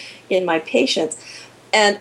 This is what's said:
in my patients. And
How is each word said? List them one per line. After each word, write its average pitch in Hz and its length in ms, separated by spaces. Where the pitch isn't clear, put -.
in 185 160
my 165 140
patients. 190 580
And 208 280